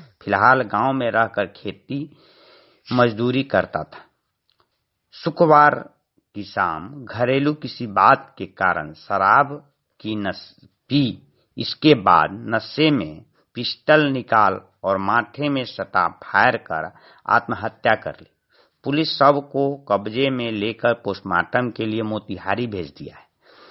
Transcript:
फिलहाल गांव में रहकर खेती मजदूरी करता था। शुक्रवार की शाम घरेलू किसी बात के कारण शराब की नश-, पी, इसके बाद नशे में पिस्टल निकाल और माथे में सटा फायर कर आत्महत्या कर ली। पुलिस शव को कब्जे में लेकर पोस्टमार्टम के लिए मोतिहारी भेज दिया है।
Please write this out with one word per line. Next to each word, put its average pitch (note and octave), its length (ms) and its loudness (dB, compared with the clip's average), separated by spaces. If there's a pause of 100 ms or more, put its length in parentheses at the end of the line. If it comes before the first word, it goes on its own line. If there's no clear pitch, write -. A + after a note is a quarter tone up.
(220)
फिलहाल A2+ 400 2
गांव A2 320 -2
में B2 180 -2
रहकर G#2+ 340 0
खेती C#3 720 -12 (760)
मजदूरी B2 520 2
करता F2+ 400 -2
था। - 140 -20 (1160)
शुक्रवार D3+ 760 4 (460)
की G#2 80 -10
शाम F#2+ 640 -6
घरेलू C3 480 -2
किसी B2+ 340 -12
बात G2+ 500 2
के F#2+ 80 -10
कारण E2+ 480 -4
शराब A2+ 800 0 (280)
की G#2+ 160 -8
नश-, - 500 -10
पी, - 680 -4 (240)
इसके - 380 2
बाद F2 360 4
नशे A2+ 600 -4
में D#2+ 340 -6 (280)
पिस्टल D3+ 480 0
निकाल A2+ 600 0 (220)
और G2 140 0
माथे A2+ 520 -4
में C3+ 160 -4
सटा F#2 420 -4
फायर A2+ 500 0
कर D#2+ 360 -8 (360)
आत्महत्या A2 680 0
कर - 260 -8
ली। - 100 -20 (520)
पुलिस D3+ 260 -2 (100)
शव C#3+ 220 6
को C#3 360 -4
कब्जे A2 520 -2
में A#2+ 220 -4
लेकर A2+ 420 -2
पोस्टमार्टम G2+ 800 -4
के A2 140 -6
लिए A2 160 -4
मोतिहारी G#2+ 680 -8
भेज F2+ 300 -10
दिया - 180 -18
है। - 140 -20 (420)